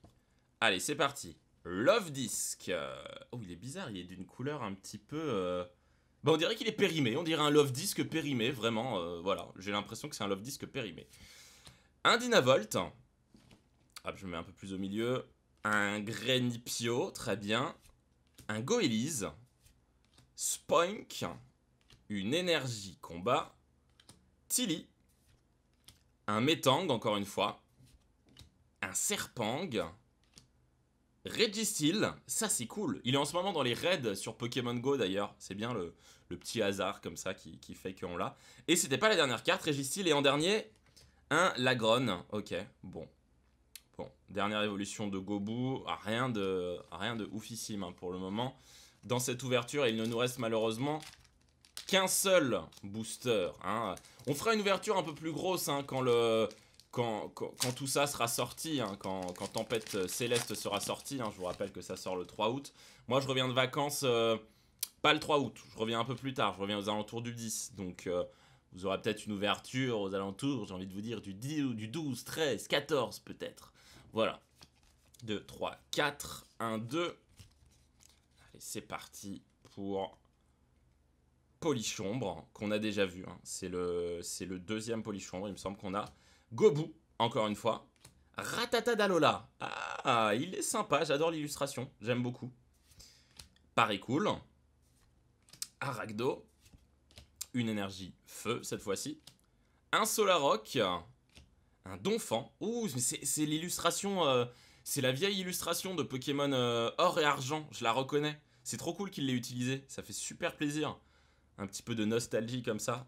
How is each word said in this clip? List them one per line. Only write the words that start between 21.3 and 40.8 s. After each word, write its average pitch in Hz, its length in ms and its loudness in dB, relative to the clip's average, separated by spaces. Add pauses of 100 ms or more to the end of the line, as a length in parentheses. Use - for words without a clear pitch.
Une 104 240 0
énergie 131 640 0
combat. 104 560 -2 (920)
Tilly. 262 380 0 (1400)
Un 107 160 2
Metang, 151 480 4
encore 107 260 2
une 101 80 -2
fois. 98 380 -2 (1200)
Un 92 100 -6
Serpang. 147 800 -2 (1600)
Registeel, 175 880 2 (140)
ça - 240 -2
c'est 120 160 0
cool. 202 380 -4
Il 123 100 2
est - 20 4
en 139 80 4
ce 147 80 -4
moment 180 220 0
dans 147 80 2
les 120 100 2
raids 131 420 0
sur 110 220 -8
Pokémon 123 380 -2
Go 131 240 2
d'ailleurs. 101 400 0
C'est - 160 -10
bien 113 180 -4
le, 87 220 -4 (340)
le 87 100 -8
petit - 220 -4
hasard 101 400 0
comme 85 160 -8
ça 95 160 -6
qui, - 280 -14
qui - 140 -16
fait 95 200 -8
qu'on 87 240 -6
l'a. 107 180 -4 (320)
Et 160 80 8
c'était 131 220 2
pas 214 100 4
la 214 80 6
dernière 131 260 4
carte, 185 200 2
Registeel. 143 440 0
Et 156 60 6
en 143 80 6
dernier, 151 500 4 (600)